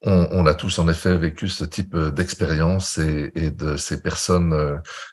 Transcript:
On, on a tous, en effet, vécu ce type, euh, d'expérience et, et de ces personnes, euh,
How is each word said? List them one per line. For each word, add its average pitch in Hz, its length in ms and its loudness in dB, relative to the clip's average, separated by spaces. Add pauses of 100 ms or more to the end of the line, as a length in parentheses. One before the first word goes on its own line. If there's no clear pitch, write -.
On, 90 280 4
on 90 140 4
a 76 80 8
tous, 92 240 -2
en 82 120 4
effet, 90 280 2
vécu 80 300 -2
ce 90 180 -6
type, 92 300 -8
euh, 78 160 0
d'expérience 82 880 0
et, 76 340 -2
et 82 160 -2
de 73 280 -4
ces 73 240 -6
personnes, 87 520 0
euh, 76 240 0 (360)